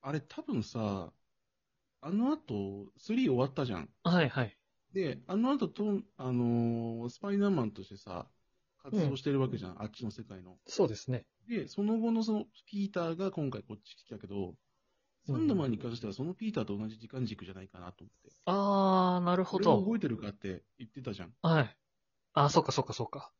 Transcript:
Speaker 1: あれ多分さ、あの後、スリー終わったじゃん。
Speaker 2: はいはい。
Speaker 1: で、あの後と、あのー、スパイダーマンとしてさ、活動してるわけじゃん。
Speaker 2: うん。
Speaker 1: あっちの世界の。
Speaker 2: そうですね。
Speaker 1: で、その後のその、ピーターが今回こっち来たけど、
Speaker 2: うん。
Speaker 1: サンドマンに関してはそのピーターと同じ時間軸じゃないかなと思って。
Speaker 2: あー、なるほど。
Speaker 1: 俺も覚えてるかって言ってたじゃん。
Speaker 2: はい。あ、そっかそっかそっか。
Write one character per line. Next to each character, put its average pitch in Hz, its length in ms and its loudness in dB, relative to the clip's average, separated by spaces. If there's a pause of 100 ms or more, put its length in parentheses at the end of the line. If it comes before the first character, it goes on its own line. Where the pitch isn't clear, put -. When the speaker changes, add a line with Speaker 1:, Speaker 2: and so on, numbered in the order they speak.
Speaker 1:
あ 139 120 -6
れ 151 100 0
多 - 180 -14
分 185 220 -2
さ、 104 500 -4 (880)
あ 151 100 -10
の 233 220 2
後、 101 540 -4 (100)
ス - 180 -4
リ 254 120 4
ー - 0 -
終 135 100 4
わ 127 80 6
っ 135 80 -4
た 139 140 -2
じ 113 80 -2
ゃ - 20 -4
ん。 78 140 -8 (120)
Speaker 2:
は 175 200 4
い 131 80 2
は 131 140 0
い。 104 120 -10 (380)
Speaker 1:
で、 185 320 -2
あ 185 100 -2
の 240 160 2
後 240 160 0
と、 202 320 -2 (160)
あ 127 160 -4
の 117 760 0
ー、 123 40 -6
ス - 100 -18
パ 202 120 -2
イ 202 60 2
ダ 202 100 4
ー - 20 4
マ 156 140 2
ン 107 80 -2
と 98 120 -12
し - 60 -20
て 98 80 -16
さ、 90 280 -10 (560)
活 143 140 -4 (140)
動 139 60 -2
し 127 60 -8
て 147 80 0
る 139 80 2
わ 131 120 2
け 120 80 -4
じ 98 80 -8
ゃ - 20 -8
ん。 92 40 -10
Speaker 2:
う - 20 -12
ん。 - 80 -10
Speaker 1:
あ - 20 -6
っ 107 60 -6
ち - 140 -12
の 107 60 -2
世 110 140 -12
界 95 180 -16
の。 90 140 -20 (100)
Speaker 2:
そ - 200 2
う - 20 2
で 110 80 -4
す - 140 -8
ね。 123 160 -4 (220)
Speaker 1:
で、 220 200 -4
そ - 140 -6
の 220 160 2
後 226 140 0
の 226 120 0
そ 220 80 0
の、 214 140 -2 (200)
ピ 196 200 -4
ー 202 40 -4
タ 170 220 -2
ー 165 40 -4
が 190 140 -2
今 151 200 -2
回 110 120 -8
こ - 120 -12
っ 104 80 -20
ち - 120 -20
来 - 140 -20
た 110 100 -12
け 101 80 -16
ど、 95 280 -6 (760)
Speaker 2:
う 143 40 0
ん。 - 40 0
Speaker 1:
サ - 0 -
ン 320 100 2
ド 269 80 4
マ 165 140 2
ン - 20 2
に 107 80 0
関 117 160 -6
し 120 60 -8
て 110 80 -6
は 98 40 -6
そ 123 120 -6
の 180 100 -4
ピ 220 140 -6
ー 208 40 -4
タ 147 100 0
ー - 20 0
と 101 120 -4
同 107 120 -4
じ 110 100 -12
時 113 80 -18
間 127 180 -4
軸 104 200 -6
じ 95 80 -14
ゃ - 20 -14
な 95 80 -12
い 95 60 -16
か 90 100 -20
な 90 140 -12
と - 100 -20
思 95 60 -20
っ - 200 -20
て。 - 80 -20 (100)
Speaker 2:
あ 190 760 4
ー、 - 20 0
な 175 120 4
る 185 80 4
ほ 180 160 0
ど。 175 140 8
Speaker 1:
俺 107 80 6
も - 20 2
覚 220 140 2
え - 20 0
て 151 80 0
る 113 100 0
か 104 120 -8
っ - 20 -10
て 95 320 -8 (160)
言 113 80 -14
っ - 20 -20
て 143 100 -14
た 123 120 -6
じ 92 100 -10
ゃ 85 40 -14
ん。 101 60 -20 (100)
Speaker 2:
は 165 180 6
い。 120 160 0 (560)
あ、 143 180 6
そ 156 120 6
っ - 20 0
か - 80 -2
そ - 100 2
っ - 20 2
か - 80 -8
そ 113 120 -4
っ - 40 -10
か。 - 320 -12